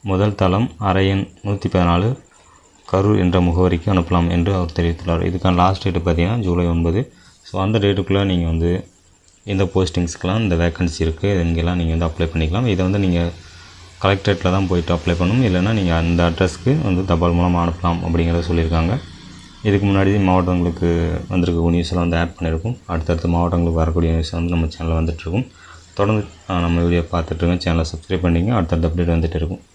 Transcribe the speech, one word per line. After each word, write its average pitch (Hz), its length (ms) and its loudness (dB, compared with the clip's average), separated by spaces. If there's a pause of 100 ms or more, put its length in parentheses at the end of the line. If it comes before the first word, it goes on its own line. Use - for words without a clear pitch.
முதல் 101 340 0
தளம், 101 320 2 (100)
அறை 95 300 2
எண் 98 180 0 (180)
நூத்தி 101 260 -2
பதினாலு, 90 400 2 (760)
கரூர் 101 320 2
என்ற 90 200 2
முகவரிக்கு 87 540 2
அனுப்பலாம் 85 360 2
என்று 87 240 0
அவர் 90 220 -2
தெரிவித்துள்ளார். 85 540 -2
இதுக்கான 90 260 0
லாஸ்ட் 90 280 2
டேட் 87 200 -2
பார்த்தீங்கன்னா, 87 360 0
ஜூலை 87 280 0
ஒன்பது. 85 340 0 (420)
So, 92 180 -8
அந்த 107 180 0
டேட்டுக்குள்ளே 98 460 0
நீங்க 90 200 0
வந்து 82 260 0 (760)
இந்த 98 180 0
போஸ்டிங்ஸ்க்கெலாம் 92 800 -2
இந்த 90 120 0
வேக்கன்சி 85 440 -2
இருக்குது, 87 420 0
இங்கெல்லாம் 85 360 0
நீங்க 82 180 0
வந்து 82 140 0
அப்ளை 80 200 -2
பண்ணிக்கலாம். 82 360 0
இதை 92 180 2
வந்து 98 160 2
நீங்க 90 220 2 (800)
கலெக்டரேட்டில் 98 540 0
தான் 98 120 0
போயிட்டு 87 260 0
அப்ளை 87 200 0
பண்ணணும். 95 300 2
இல்லைன்னா 92 300 2
நீங்க 90 240 2
அந்த 85 320 2
அட்ரஸ்க்கு 110 540 0
வந்து 95 220 0
தபால் 87 320 2
மூலமா 87 240 2
அனுப்பலாம் 85 420 -2
அப்படிங்கிறத 85 440 0
சொல்லியிருக்காங்க. 82 460 0 (720)
இதுக்கு 101 240 2
முன்னாடி 98 240 2 (120)
மாவட்டங்களுக்கு 90 680 2 (400)
வந்திருக்க 87 400 0
நியூஸ் 87 220 0
எல்லாம் 87 140 0
வந்து 85 120 0
ஆட் 85 200 -2
பண்ணியிருக்கோம். 85 380 -4 (100)
அடுத்தடுத்த 82 420 -2
மாவட்டங்களுக்கு 85 540 0
வரக்கூடிய 82 300 0
நியூஸ் 82 200 -2
வந்து 85 180 -4
நம்ம 82 160 0
சேனல்ல 82 340 -4
வந்துட்டுருக்கும். 82 480 -4 (460)
தொடர்ந்து, 104 320 0 (240)
ஆ, 90 100 -2
நம்ம 85 220 0
வீடியோ 85 300 2
பார்த்துட்ருங்க. 85 520 -2
சேனலை 82 280 0
சப்ஸ்கிரைப் 90 340 -4
பண்ணிக்கங்க. 87 320 2
அடுத்தடுத்த 82 320 0
அப்டேட் 85 260 0
வந்துட்டு 82 200 0
இருக்கும். 80 280 -4 (100)